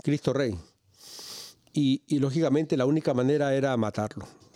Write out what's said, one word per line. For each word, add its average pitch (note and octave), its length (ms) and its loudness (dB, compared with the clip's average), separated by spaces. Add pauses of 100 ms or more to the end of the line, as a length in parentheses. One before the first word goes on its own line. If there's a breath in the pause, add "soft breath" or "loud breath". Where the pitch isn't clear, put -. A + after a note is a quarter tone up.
Cristo C#3+ 300 0
rey. B2+ 240 -2 (1160 loud breath)
Y, C#3 340 2
y D3 120 0
lógicamente D3 560 2
la B2+ 100 2
única D3+ 280 2
manera C3+ 420 2
era C3+ 220 0
matarlo, G#2+ 500 -4 (280)